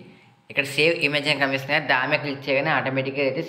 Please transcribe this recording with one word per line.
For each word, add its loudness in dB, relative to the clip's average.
ఇక్కడ -2
save 4
image 0
అని 2
కనిపిస్తుంది 0
కదా, -2
దాని 2
మీద 2
click -6
చేయగానే 2
ఆటోమేటిక్‌గా -2
అయితే -2